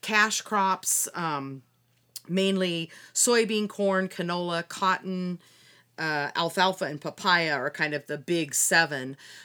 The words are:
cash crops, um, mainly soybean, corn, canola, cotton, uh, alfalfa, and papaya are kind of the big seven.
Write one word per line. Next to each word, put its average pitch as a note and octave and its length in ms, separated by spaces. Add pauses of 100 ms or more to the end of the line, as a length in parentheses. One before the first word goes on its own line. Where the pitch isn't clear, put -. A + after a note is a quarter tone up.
cash G#3+ 400
crops, F#3+ 760
um, C#3 460 (680)
mainly F#3 640 (240)
soybean, A3 560
corn, F#3+ 400
canola, F3 580
cotton, F#3 720 (580)
uh, D3+ 380
alfalfa, F#3 500
and C#3+ 140
papaya E3+ 540
are C3+ 160
kind D3+ 240
of C#3+ 140
the D3 100
big D#3+ 360
seven. C#3 640 (300)